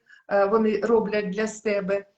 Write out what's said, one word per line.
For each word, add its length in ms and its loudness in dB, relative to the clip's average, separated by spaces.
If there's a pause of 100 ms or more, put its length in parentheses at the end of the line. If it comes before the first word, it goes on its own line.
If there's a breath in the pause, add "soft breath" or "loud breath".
(280 soft breath)
е, 180 2
вони 360 2
роблять 480 0
для 180 -4
себе. 580 -4 (120)